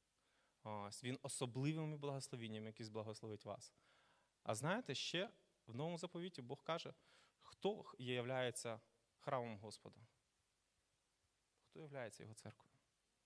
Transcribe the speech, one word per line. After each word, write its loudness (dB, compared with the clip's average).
Ось, -4
Він 0
особливими 2
благословеннями -2
якісь -6
благословить -4
вас. -6
А 4
знаєте, 2
ще 2
в -6
Новому 0
Заповіті -4
Бог -6
каже: 0
хто 2
х-, -12
є, 2
являється 4
храмом 2
Господа? -10
Хто -14
являється -4
Його -10
церквою? -14